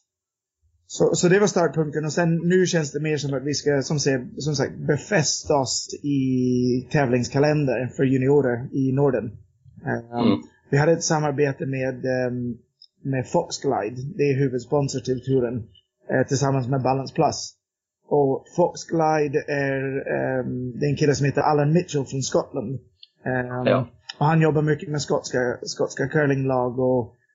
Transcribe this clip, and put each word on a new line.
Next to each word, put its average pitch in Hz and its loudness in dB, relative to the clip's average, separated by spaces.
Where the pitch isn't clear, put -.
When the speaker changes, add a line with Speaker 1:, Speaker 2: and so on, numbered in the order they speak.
Speaker 1:
så, - 0
så 180 2
det 190 6
var 208 4
startpunkten. 156 0
Och 151 -4
sen 170 2
nu 180 4
känns 165 0
det 147 -6
mer 151 0
som 139 -4
att 127 -4
vi 147 -2
ska, 143 2
som 147 -2
säger, 135 0
som 147 -2
sagt, 135 -2
befästa 156 0
oss - -4
i 143 0
tävlingskalender 131 2
för 143 0
juniorer 131 2
i 135 0
Norden. 131 2
Ehm, 117 -4
Speaker 2:
Mm. 98 2
Speaker 1:
vi 139 4
hade 151 4
ett 165 0
samarbete 147 0
med, 131 -4
ehm, 123 -2
med 135 -2
Foxglide. 123 -2
Det 143 0
är 139 2
huvudsponsor 135 -2
till 127 -4
touren, 127 0
eh, 127 2
tillsammans 135 0
med 135 0
Balance 135 -2
Plus. 135 -2
Och 139 2
Foxglide 156 0
är, 139 -2
ehm, 127 -4
det 147 0
är 147 0
en 143 0
kille 143 2
som 135 0
heter 139 2
Alan 147 2
Mitchell 160 0
från 135 -6
Skottland. 135 -4
Ehm, 127 -4
Speaker 2:
Ja. - 2
Speaker 1:
och 147 2
han 160 4
jobbar 156 4
mycket 151 0
med 147 -4
skotska, 127 -2
skotska - -4
curlinglag. 135 0
Och, 127 0